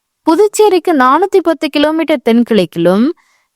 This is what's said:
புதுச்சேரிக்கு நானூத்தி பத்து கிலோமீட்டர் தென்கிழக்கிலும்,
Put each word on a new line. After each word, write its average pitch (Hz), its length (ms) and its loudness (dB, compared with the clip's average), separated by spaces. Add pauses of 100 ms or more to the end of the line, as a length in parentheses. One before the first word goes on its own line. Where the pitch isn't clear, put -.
(260)
புதுச்சேரிக்கு 381 680 0
நானூத்தி 311 500 0
பத்து 320 260 -4
கிலோமீட்டர் 302 600 -2
தென்கிழக்கிலும், 202 760 0 (520)